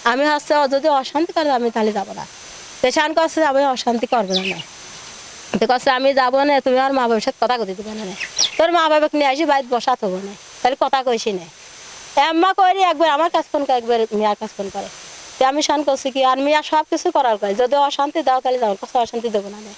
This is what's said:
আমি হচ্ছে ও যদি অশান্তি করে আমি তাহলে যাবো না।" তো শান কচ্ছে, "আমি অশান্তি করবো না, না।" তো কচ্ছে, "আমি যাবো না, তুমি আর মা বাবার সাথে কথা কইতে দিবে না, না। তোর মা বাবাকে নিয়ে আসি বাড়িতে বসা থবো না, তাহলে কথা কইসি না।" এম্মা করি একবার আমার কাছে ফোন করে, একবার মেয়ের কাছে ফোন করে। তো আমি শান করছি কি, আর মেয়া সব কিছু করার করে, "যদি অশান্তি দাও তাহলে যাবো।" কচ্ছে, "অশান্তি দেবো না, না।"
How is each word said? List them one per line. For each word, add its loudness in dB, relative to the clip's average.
আমি 2
হচ্ছে 0
ও 4
যদি 0
অশান্তি 0
করে 0
আমি 0
তাহলে 0
যাবো -6
না।" -10
তো 2
শান 0
কচ্ছে, 2
"আমি 2
অশান্তি -2
করবো 0
না, 0
না।" -6
তো 2
কচ্ছে, 2
"আমি 4
যাবো 2
না, 4
তুমি 2
আর 2
মা 2
বাবার 2
সাথে -4
কথা 0
কইতে -4
দিবে -12
না, -8
না। -10
তোর 4
মা 4
বাবাকে 2
নিয়ে 4
আসি 0
বাড়িতে 2
বসা 0
থবো -4
না, -10
তাহলে 2
কথা 0
কইসি 0
না।" -6
এম্মা 4
করি 4
একবার 2
আমার 2
কাছে -2
ফোন -2
করে, 2
একবার 0
মেয়ের 2
কাছে -10
ফোন -6
করে। -8
তো 4
আমি 2
শান 0
করছি 0
কি, 2
আর 4
মেয়া 2
সব 0
কিছু 0
করার 2
করে, -2
"যদি 2
অশান্তি 0
দাও 2
তাহলে 0
যাবো।" 0
কচ্ছে, -4
"অশান্তি -2
দেবো -2
না, -14
না।" -16